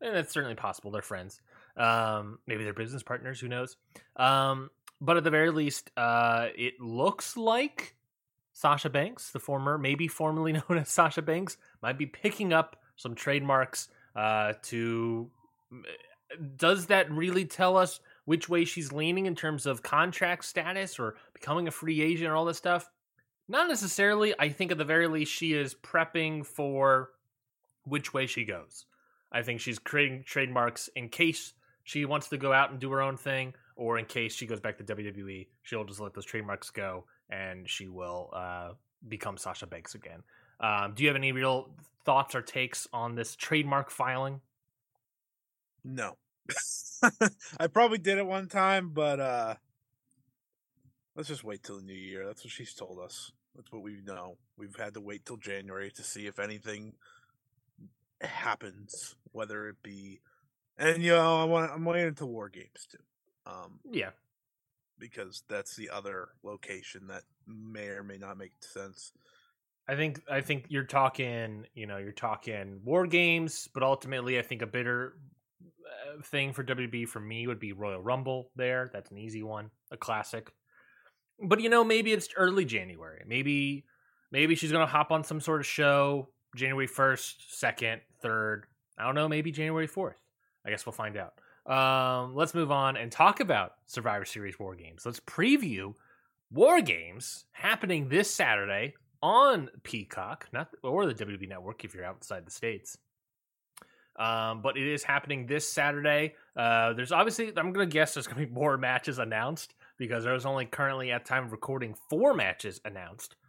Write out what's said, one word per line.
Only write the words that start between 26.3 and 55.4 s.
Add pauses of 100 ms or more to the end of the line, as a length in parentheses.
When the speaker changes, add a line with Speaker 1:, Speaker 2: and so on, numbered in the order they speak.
Speaker 1:
for (720)
which
way
she
goes. (460)
I
think
she's
creating
trademarks
in
case (300)
she
wants
to
go
out
and
do
her
own
thing, (240)
or
in
case
she
goes
back
to
W
W
E, (140)
she'll
just
let
those
trademarks
go (240)
and
she
will,
uh, (380)
become
Sasha
Banks
again. (380)
Um,
do
you
have
any
real (380)
thoughts
or
takes
on
this
trademark
filing? (1400)
Speaker 2:
No. (320)
<laughs> (560)
I
probably
did
it
one
time,
but,
uh, (1600)
let's
just
wait
till
the
new
year.
That's
what
she's
told
us. (240)
That's
what
we
know. (200)
We've
had
to
wait
till
January